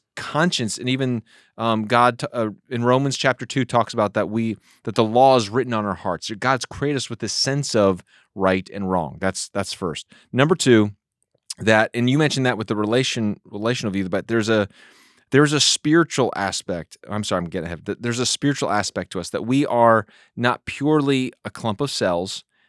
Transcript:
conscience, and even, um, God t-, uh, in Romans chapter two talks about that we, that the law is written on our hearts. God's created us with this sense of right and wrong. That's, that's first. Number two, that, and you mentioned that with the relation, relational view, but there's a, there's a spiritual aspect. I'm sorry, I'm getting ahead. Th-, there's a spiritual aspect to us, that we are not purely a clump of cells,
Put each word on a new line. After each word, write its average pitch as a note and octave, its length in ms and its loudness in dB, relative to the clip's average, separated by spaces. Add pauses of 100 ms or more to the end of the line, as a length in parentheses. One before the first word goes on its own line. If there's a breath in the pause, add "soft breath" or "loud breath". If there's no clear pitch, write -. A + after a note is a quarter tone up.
(160)
conscience, D3 640 -2
and A#2 120 -8
even, B2+ 340 -2 (340 soft breath)
um, A2 280 0
God A#2+ 340 4
t-, C#3+ 140 -6
uh, A2+ 160 -2 (200)
in A#2+ 140 -4
Romans C3 340 2
chapter B2+ 280 0
two C3 200 -2
talks A#2+ 280 0
about G#2 200 0
that G2+ 160 -2
we, A2+ 280 -4 (260 soft breath)
that A2 120 -8
the A#2 80 4
law B2 320 6
is G#2+ 140 2
written A#2+ 240 -2
on G#2+ 120 -2
our G2 100 -2
hearts. F2 360 -6
God's A#2+ 340 -2
created C#3+ 320 -4
us - 120 -8
with A#2 100 -10
this G#2+ 140 -6
sense C#3 420 -2
of G2 280 4 (320 soft breath)
right F#2+ 360 0
and G2 200 -6
wrong. D#2 280 -2
That's, F#2+ 300 -4
that's - 240 -6
first. E2+ 320 -8 (260 soft breath)
Number D3 240 2
two, A2 360 6 (640)
that, G#2+ 360 4
and A#2+ 160 0
you C3+ 80 2
mentioned C#3 280 0
that B2 120 0
with G#2+ 100 -6
the A2+ 80 -2
relation, G#2+ 680 -2
relational A2 460 -4
view, F#2+ 180 -2
but F#2+ 180 -4
there's A2+ 220 0
a, G#2+ 180 2 (640 soft breath)
there's D3 220 6
a D3 60 2
spiritual D3+ 760 2
aspect. F2+ 640 -6 (120)
I'm G#2 140 -4
sorry, G2 160 -2
I'm E2+ 100 -6
getting E2+ 160 -6
ahead. E2+ 220 -10
Th-, G2+ 120 -6
there's A#2+ 200 -4
a B2+ 80 0
spiritual C#3 420 -2
aspect G2 440 -2
to F#2+ 60 -6
us, E2+ 120 -10
that F#2 160 -6
we C3+ 180 2
are A#2 400 4 (300 soft breath)
not A#2+ 300 -2
purely C#3 680 0 (100)
a A2 60 -8
clump A2 320 -6
of C#3+ 80 -4
cells, F#2 540 -4 (240)